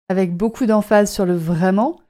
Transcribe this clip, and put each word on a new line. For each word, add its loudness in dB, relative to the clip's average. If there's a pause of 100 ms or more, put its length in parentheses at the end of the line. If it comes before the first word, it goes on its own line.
avec -2
beaucoup -2
d'emphase 2
sur -2
le 0
vraiment. 0